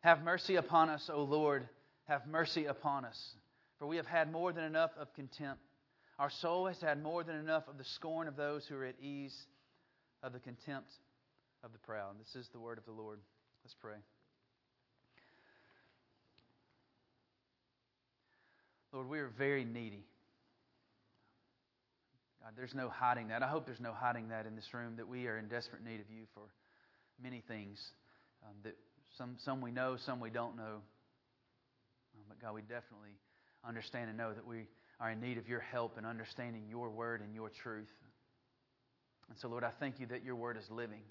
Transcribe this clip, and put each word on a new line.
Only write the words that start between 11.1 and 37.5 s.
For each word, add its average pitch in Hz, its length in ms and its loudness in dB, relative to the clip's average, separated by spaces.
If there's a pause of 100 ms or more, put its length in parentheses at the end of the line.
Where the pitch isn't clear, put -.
of 113 80 -12
the 113 60 -18
proud." 104 420 -6
This 113 160 -14
is 123 120 -10
the 120 100 -16
word 117 200 -8
of 107 60 -16
the 113 80 -12
Lord. 107 280 -10 (440)
Let's 120 100 -20
pray. 107 220 -12 (4000)
Lord, 131 160 -4
we 151 120 -2
are 139 80 -2
very 135 360 4
needy. 113 400 -6 (2500)
God, 113 140 -12
there's 127 180 -6
no 131 140 0
hiding 120 400 4
that. 113 140 2
I 131 60 4
hope 151 160 2
there's 123 160 -8
no 117 120 -4
hiding 120 360 0
that 110 180 -4
in 110 100 -8
this 110 180 -12
room, 117 220 -6
that 113 120 -8
we 123 200 -2
are 110 100 0
in 110 100 -6
desperate 117 340 -4
need 113 180 -8
of 101 100 -14
you 110 240 -14
for 104 80 -16 (800)
many 127 180 -6
things, 104 540 -8 (500)
um, 104 100 -16 (100)
that 107 120 -6 (400)
some, 123 220 -6
some 135 220 0
we 123 100 -2
know, 127 260 2
some 127 240 -2
we 113 80 -4
don't 117 280 0
know. 107 260 -6 (1300)
Um, 107 140 -20
but 107 120 -20
God, 110 140 -4
we 107 80 -6
definitely 104 540 -10 (480)
understand 117 440 -4
and 110 100 -6
know 113 160 -2
that 104 120 -10
we 113 200 -8 (340)
are 113 100 0
in 110 100 -2
need 123 180 -2
of 107 100 -8
your 120 120 0
help 117 360 -2
in 110 80 -8
understanding 113 640 -6
your 117 220 -4
word 113 320 -2
and 104 120 -10
your 110 140 -6
truth. 107 440 -8 (1400)